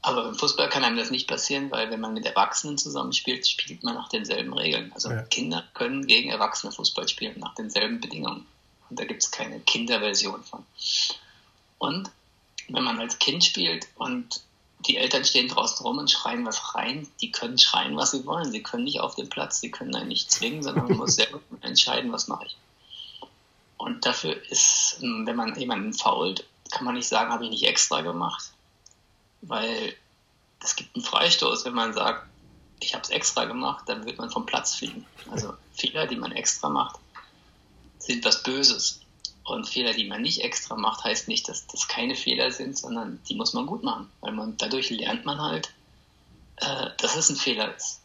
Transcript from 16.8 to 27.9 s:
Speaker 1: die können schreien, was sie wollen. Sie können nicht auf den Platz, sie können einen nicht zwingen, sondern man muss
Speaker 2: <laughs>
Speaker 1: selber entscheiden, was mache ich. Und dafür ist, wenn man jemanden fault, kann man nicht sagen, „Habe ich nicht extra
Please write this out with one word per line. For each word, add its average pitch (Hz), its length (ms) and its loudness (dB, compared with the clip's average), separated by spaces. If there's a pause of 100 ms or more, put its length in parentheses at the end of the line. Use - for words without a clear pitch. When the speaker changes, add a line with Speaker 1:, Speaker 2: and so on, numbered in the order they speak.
Speaker 1:
die - 100 -4
können 120 260 -2
schreien, - 380 6
was - 160 4
sie 131 140 -2
wollen. 156 260 -2
Sie 107 100 -4
können 120 220 -4
nicht 139 160 -2
auf - 160 -2
den - 140 -6
Platz, - 320 -2
sie - 100 -6
können - 240 -6
einen - 140 -4
nicht - 200 0
zwingen, 147 340 2
sondern 139 260 2
man 123 80 6
muss - 180 2
Speaker 2:
<laughs> - 0 -
Speaker 1:
selber - 240 2 (220)
entscheiden, - 500 4
was - 160 -2
mache - 200 -6
ich. - 100 -10 (1200)
Und - 280 -4
dafür - 300 0 (160)
ist, - 480 6
wenn 113 380 -2
man 113 200 -2
jemanden 110 360 -2
fault, - 520 2 (260)
kann - 120 -2
man 123 120 -2
nicht 120 120 -2
sagen, 113 240 2
„Habe 117 140 -2
ich 113 60 -4
nicht 107 140 -2
extra - 360 4